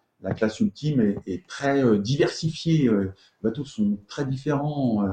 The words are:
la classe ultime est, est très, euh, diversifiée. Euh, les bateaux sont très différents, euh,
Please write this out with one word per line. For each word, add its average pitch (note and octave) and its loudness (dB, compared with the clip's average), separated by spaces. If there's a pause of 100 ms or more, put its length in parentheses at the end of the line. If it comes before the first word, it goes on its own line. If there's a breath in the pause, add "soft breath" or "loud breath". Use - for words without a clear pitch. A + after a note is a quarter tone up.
(220)
la F#2 -4
classe - -2
ultime C3 0
est, G2+ 2
est F2+ -6
très, C#3 0
euh, A2 6
diversifiée. C#3+ 0
Euh, G2 2 (300 soft breath)
les A2 2
bateaux C#3 -8
sont G#2 -2
très C#3+ -6
différents, C3+ -2
euh, F#2+ -2